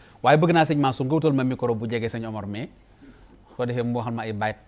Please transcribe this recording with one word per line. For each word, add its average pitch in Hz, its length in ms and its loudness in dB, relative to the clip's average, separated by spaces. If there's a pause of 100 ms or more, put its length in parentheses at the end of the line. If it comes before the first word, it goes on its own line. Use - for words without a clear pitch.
(220)
Waaye 139 160 6
bëgg 170 160 4
naa 165 120 6
sëñ 151 140 0
Mansour 135 260 0
nga 139 100 0
wutal 156 180 2
ma 135 120 2
micro 123 280 0
bu 113 160 -4
jege 113 200 -2
sëñ 113 180 -6
Omar, 107 180 -8
mais 104 240 -8 (840)
soo 123 100 -2
defee 120 180 -2
mu 120 140 -2
waxal 117 160 -4
ma 113 100 -4
ay 110 100 -6
baat 107 240 -2 (100)